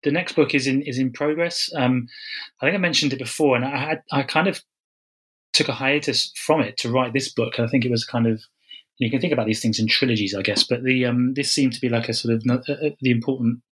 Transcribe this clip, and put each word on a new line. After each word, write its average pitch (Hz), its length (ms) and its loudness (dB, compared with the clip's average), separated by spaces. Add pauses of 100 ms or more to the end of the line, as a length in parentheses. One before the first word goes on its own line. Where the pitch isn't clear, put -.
the 143 80 2
next 170 240 -2
book 147 180 2
is 131 120 2
in, 135 160 2
is 131 160 -6
in 131 120 0
progress. 151 640 -2
Um, 127 320 2 (540)
I 131 60 0
think 170 80 2
I 202 40 0
mentioned 156 340 0
it 127 60 -6
before, 131 380 2
and 120 80 0
I 139 140 -4
had, 156 240 -4 (100)
I 139 100 2
kind 160 240 0
of - 160 -2 (920)
took - 160 2
a 131 40 -2
hiatus 135 640 0
from 156 240 2
it 104 180 -2
to 120 120 -4
write 123 220 0
this 131 200 -2
book. 113 240 -2
And 117 100 2
I 117 40 -4
think 127 140 2
it 123 60 0
was 117 140 0
kind 117 220 0
of, 110 140 0 (580)
you 117 120 0
can 135 100 0
think 160 120 0
about 113 140 0
these 110 140 0
things 110 200 0
in 110 80 2
trilogies, 104 460 0
I 98 80 -6
guess, 101 200 0
but 123 220 -2
the, 127 220 2
um, 123 280 0
this 139 180 -2
seemed 131 200 2
to - 80 -10
be 127 80 -2
like 117 200 0
a 117 40 -2
sort 117 220 0
of, 113 140 -2
uh, 127 240 0
uh, 147 180 -2 (100)
the 131 100 0
important 120 520 0 (100)